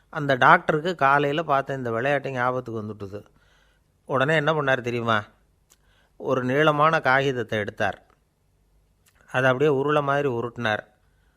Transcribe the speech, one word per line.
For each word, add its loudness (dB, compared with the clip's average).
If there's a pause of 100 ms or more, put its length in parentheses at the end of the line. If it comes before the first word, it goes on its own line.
அந்த -2
டாக்டருக்கு 4
காலையில 2
பார்த்த -2
இந்த -6
விளையாட்டு -2
ஞாபகத்துக்கு -4
வந்துட்டுது. -12 (800)
உடனே 0
என்ன 2
பண்ணாரு 0
தெரியுமா? -2 (920)
ஒரு -2
நீளமான 2
காகிதத்தை 0
எடுத்தார். -6 (1300)
அதை 2
அப்படியே 2
உருளை 0
மாதிரி -2
உருட்டினார். -4 (460)